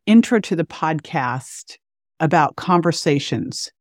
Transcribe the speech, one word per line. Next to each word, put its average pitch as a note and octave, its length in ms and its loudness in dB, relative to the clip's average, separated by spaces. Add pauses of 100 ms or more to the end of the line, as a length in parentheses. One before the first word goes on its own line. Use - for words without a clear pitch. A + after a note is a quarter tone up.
intro A3+ 340 4
to F#3 160 -4
the E3 80 -2
podcast D3 1120 -6 (440)
about D#3+ 360 2
conversations. D#3+ 1120 0 (100)